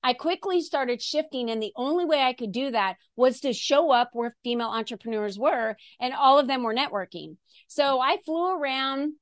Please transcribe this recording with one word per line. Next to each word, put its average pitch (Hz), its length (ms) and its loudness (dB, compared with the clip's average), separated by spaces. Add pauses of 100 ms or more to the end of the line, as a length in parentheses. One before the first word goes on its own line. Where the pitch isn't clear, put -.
I 254 100 2
quickly 359 480 -2
started 247 400 -2
shifting. 294 480 -4
And 226 120 -2
the 214 140 -6
only 311 300 0
way 302 160 2
I 254 120 2
could 233 180 -6
do 254 200 -2
that 196 240 0 (200)
was 254 260 2
to 269 120 0
show 285 380 2
up 240 220 4
where 233 300 -4
female 240 260 -2
entrepreneurs 214 720 -6
were, 233 380 0 (220)
and 254 140 -4
all 269 260 6
of 277 80 2
them 262 160 0
were 226 120 -2
networking. 180 600 -6 (300)
So 277 340 2
I 294 240 2
flew 339 280 0
around 269 680 -2